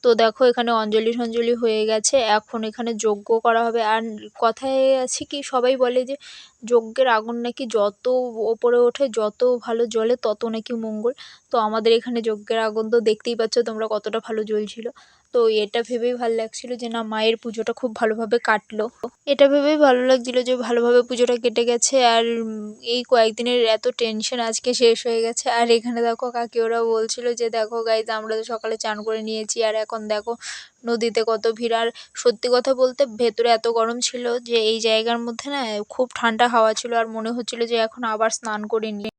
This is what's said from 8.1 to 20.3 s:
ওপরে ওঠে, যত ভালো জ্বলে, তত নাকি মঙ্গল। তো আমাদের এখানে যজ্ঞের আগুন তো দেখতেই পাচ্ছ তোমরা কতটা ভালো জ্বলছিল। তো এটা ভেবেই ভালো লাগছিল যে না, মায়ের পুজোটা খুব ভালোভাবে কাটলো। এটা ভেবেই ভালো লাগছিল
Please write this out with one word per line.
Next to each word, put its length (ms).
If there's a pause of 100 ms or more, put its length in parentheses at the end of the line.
ওপরে 360
ওঠে, 300
যত 320 (220)
ভালো 240
জ্বলে, 300
তত 280
নাকি 320
মঙ্গল। 360 (360)
তো 100
আমাদের 340
এখানে 300
যজ্ঞের 380
আগুন 300
তো 100
দেখতেই 360
পাচ্ছ 220
তোমরা 320
কতটা 280
ভালো 260
জ্বলছিল। 420 (480)
তো 60 (140)
এটা 280
ভেবেই 320
ভালো 220
লাগছিল 400
যে 120
না, 140
মায়ের 340
পুজোটা 360
খুব 220
ভালোভাবে 440
কাটলো। 460 (420)
এটা 220
ভেবেই 300
ভালো 280
লাগছিল 360